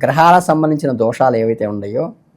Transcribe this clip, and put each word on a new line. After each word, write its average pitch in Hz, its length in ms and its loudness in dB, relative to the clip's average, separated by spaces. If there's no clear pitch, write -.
గ్రహాల 160 360 4
సంబంధించిన 156 520 0
దోషాలు 120 440 0
ఏవైతే 113 300 -2
ఉన్నాయో, 104 480 -6